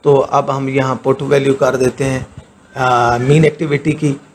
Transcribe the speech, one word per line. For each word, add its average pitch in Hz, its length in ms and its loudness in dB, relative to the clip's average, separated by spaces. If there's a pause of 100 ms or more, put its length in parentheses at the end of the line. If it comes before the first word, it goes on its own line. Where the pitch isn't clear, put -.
तो 143 120 4
अब 135 340 0
हम 135 180 -4
यहाँ 131 360 -2
पुट 135 180 0
वैल्यू 135 320 2
कर 131 220 0
देते 127 280 -2
हैं, 131 220 -4 (500)
अ, 120 420 2
मीन 143 260 4
एक्टिविटी 147 480 -2
की। 147 200 -2 (220)